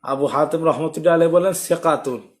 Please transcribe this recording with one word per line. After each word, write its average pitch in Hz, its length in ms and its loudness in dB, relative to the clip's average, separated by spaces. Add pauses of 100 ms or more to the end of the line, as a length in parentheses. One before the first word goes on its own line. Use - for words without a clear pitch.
আবু 139 240 -4
হাতেম 151 380 0
রহমতুল্লাহ 160 500 0
আলাইহি 165 200 2
বললেন, 180 180 4
"সিকাতুন", 151 680 -2 (200)